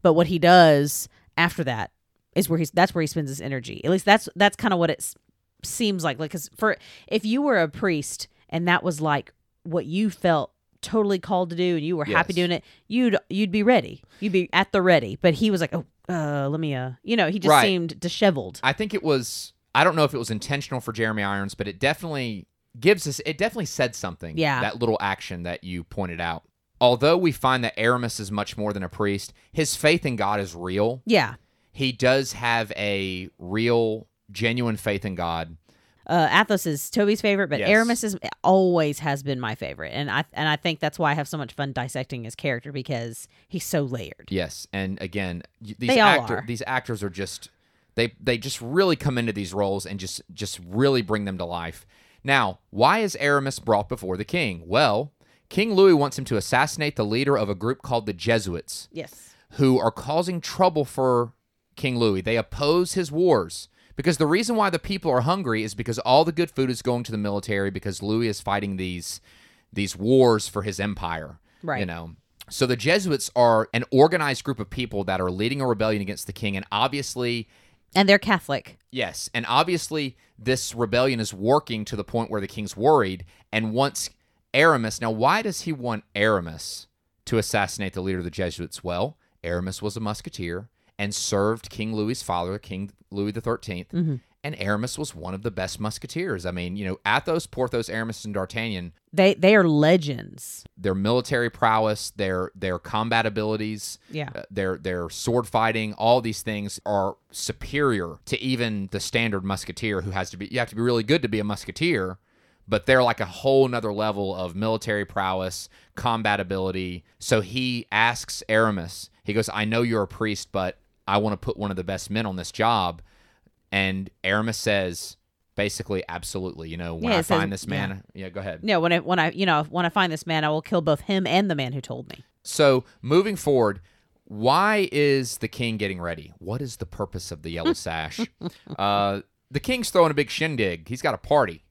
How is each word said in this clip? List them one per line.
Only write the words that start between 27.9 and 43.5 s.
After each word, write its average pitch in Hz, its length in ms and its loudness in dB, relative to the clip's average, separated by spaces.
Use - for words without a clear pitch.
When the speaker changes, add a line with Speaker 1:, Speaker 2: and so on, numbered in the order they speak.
Speaker 2:
is 98 120 -8
much 104 240 -6
more 104 160 -2
than 98 120 -4
a 87 40 -6
priest, 101 460 -2
his 156 240 -2
faith 160 300 4
in 123 100 -2
God 101 240 0
is 87 140 -6
real. 101 500 -2
Speaker 1:
Yeah. 147 300 2
Speaker 2:
He 131 200 -2
does 127 420 2
have 117 400 0
a 95 540 -4
real, 110 680 0
genuine 117 460 -2
faith 101 280 -4
in 95 100 -4
God. 85 420 -4
Speaker 1:
Uh, 165 260 2
Athos 202 320 4
is 147 240 -4
Toby's 208 320 2
favorite, 196 300 0
but 143 80 -2
Speaker 2:
Yes. 196 100 0
Speaker 1:
Aramis 226 340 4
is, 208 140 -4
always 175 580 4
has 139 220 -2
been 135 160 -4
my 113 160 -4
favorite, 69 360 -10
and 139 200 -4
I, 139 220 0
and 151 160 -2
I 151 80 2
think 160 240 -4
that's 151 180 -4
why 156 120 2
I 143 40 2
have 147 140 -4
so - 80 -8
much 143 160 -8
fun 139 220 -6
dissecting 127 500 -6
his 110 100 -12
character 139 380 -4
because 120 560 -8
he's - 180 -8